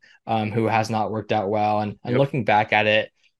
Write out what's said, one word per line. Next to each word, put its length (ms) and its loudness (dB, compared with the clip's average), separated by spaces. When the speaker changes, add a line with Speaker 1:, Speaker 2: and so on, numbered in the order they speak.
Speaker 1:
um, 260 -2
who 140 -2
has 240 0
not 200 0
worked 220 -4
out 160 0
well. 320 0
And, 240 -6
and 80 -8
Speaker 2:
Yep. 60 2
Speaker 1:
looking 260 0
back 300 2
at 120 2
it, 240 2